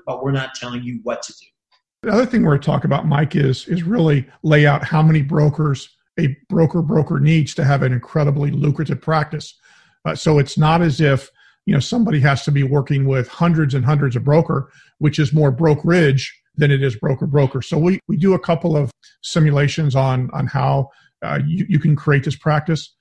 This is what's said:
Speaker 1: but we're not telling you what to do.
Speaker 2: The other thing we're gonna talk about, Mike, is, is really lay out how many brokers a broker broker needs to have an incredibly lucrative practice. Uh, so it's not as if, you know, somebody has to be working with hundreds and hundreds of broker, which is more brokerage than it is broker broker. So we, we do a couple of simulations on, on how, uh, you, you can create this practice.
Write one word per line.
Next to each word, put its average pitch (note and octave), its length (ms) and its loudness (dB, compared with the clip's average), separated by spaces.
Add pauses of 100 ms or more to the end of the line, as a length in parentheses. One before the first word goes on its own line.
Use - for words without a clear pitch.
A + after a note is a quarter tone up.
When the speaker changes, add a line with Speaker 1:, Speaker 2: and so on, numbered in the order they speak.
Speaker 1:
but B2+ 160 -8
we're C#3 100 -2
not C3 220 -4
telling B2 300 -10
you A#2+ 180 -10
what A#2 200 -8
to - 100 -16
do. - 140 -20 (560)
Speaker 2:
The G#3+ 100 -4
other A#3+ 140 2
thing A#3+ 180 0
we're D#3 80 2
gonna C#3 100 0
talk C#3 220 -2
about, C#3 240 -2
Mike, D3+ 260 0
is, C3+ 320 -2
is E3+ 160 -4
really D#3+ 460 0 (160)
lay D3+ 220 4
out C#3+ 180 2
how D#3 180 0
many D#3 200 4
brokers D3 640 -2 (320)
a C#3+ 160 0 (120)
broker E3 320 0
broker D#3 380 0
needs D3+ 360 2
to D#3 100 -2
have C3+ 180 2
an B2+ 100 0
incredibly C#3+ 600 -2
lucrative D3 480 -2
practice. D#3 580 -6 (460)
Uh, D#3+ 100 -4
so D#3 240 2
it's - 180 0
not D#3+ 240 4
as E3 200 0
if, C#3 280 0 (360)
you - 100 0
know, C#3 60 2
somebody G#3+ 400 0
has C#3 240 2
to D3+ 80 -2
be C#3 100 2
working C#3 440 0
with C3 200 0
hundreds D#3+ 480 0
and B2+ 100 0
hundreds C#3+ 300 0
of A#2 80 -2
broker, C#3+ 480 0 (280)
which D3+ 200 0
is D3 140 0
more D3+ 180 4
brokerage D3+ 800 2 (220)
than D3 160 2
it C#3 100 2
is C3+ 140 -2
broker - 320 -4
broker. C#3 340 0
So D#3+ 160 -6
we, F3 300 0
we - 100 -2
do F#3+ 180 2
a E3+ 40 0
couple F3+ 380 -2
of C#3 160 -2 (300)
simulations C#3+ 720 0
on, C3 360 0
on B2+ 140 -4
how, C3+ 440 -2 (320)
uh, - 220 -4
you, E3+ 240 -2
you D#3 120 2
can D3+ 160 2
create C#3+ 260 0
this D3 140 -4
practice. D3+ 640 -2